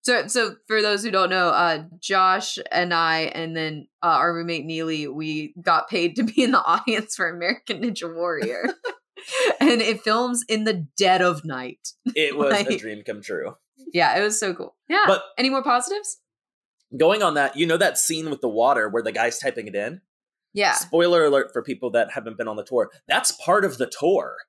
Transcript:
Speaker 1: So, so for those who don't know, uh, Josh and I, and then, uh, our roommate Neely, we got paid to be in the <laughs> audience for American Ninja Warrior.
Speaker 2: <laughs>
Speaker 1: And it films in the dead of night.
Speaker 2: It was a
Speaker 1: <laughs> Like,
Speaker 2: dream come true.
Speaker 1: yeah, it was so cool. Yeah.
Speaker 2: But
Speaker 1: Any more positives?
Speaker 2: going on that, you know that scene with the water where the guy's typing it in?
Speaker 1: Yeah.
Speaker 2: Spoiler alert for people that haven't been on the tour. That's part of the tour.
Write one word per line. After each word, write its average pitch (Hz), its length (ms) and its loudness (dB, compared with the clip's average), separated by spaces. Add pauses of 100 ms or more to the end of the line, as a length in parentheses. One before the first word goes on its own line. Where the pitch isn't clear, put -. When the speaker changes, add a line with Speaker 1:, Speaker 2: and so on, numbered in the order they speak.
Speaker 1:
So, 214 260 0
so 220 260 -2 (140)
for 214 120 0
those 208 220 0
who 226 80 -6
don't 190 180 2
know, 185 200 2
uh, 160 360 2 (140)
Josh 190 580 2 (140)
and 175 240 0
I, 160 280 2 (120)
and 165 220 -6
then, 156 320 -6 (140)
uh, 175 40 0
our 165 260 4
roommate 170 320 -4
Neely, 160 440 -4
we 151 520 -6
got 170 280 2
paid 170 280 0
to 247 60 0
be 233 220 2
in 247 80 2
the 220 100 4
<laughs> - 20 -6
audience 220 520 0
for 175 120 -2
American 175 540 -4
Ninja 175 320 -6
Warrior. 165 500 -4 (140)
Speaker 2:
<laughs> - 60 -20 (760)
Speaker 1:
And 240 220 6
it 208 180 0
films 240 480 0
in 214 160 0
the 185 220 -2 (100)
dead 185 240 4
of 165 240 2
night. 127 440 -10 (280)
Speaker 2:
It 147 220 0
was 143 160 2
a 202 100 2
Speaker 1:
<laughs> - 0 -
Like, 120 140 -2
Speaker 2:
dream 104 260 -10
come 107 160 -8
true. 95 340 -6 (380)
Speaker 1:
yeah, 165 260 2
it 202 40 2
was 208 180 0
so 190 140 -4
cool. - 220 -12 (120)
Yeah. 403 180 2
Speaker 2:
But 185 160 4 (140)
Speaker 1:
Any 262 140 0
more 269 120 -2
positives? 339 580 -2 (760)
Speaker 2:
going 190 260 4
on 160 120 2
that, 143 200 2
you 160 120 0
know 165 100 2
that 185 220 2
scene 160 320 -2
with 135 100 -6
the 127 80 -2
water 117 400 2
where 110 140 -2
the 110 100 -4
guy's 117 260 -2
typing 120 300 -6
it 95 60 -14
in? 120 260 -6 (540)
Speaker 1:
Yeah. 202 180 0
Speaker 2:
Spoiler 170 540 4
alert 139 260 2
for 117 100 -4
people 127 280 -6
that 110 220 0
haven't 110 260 -10
been 113 100 -6
on 107 80 -8
the 104 80 -8
tour. 117 260 0 (180)
That's - 220 2
part 190 360 2
of 135 100 -4
the 120 100 -2 (140)
tour. 143 360 0 (120)